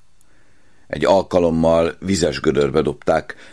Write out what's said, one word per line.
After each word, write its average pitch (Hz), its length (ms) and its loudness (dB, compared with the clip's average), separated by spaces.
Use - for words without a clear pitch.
Egy 73 180 -4
alkalommal 82 960 2
vizes 85 400 -2
gödörbe 71 420 0
dobták, 76 540 -4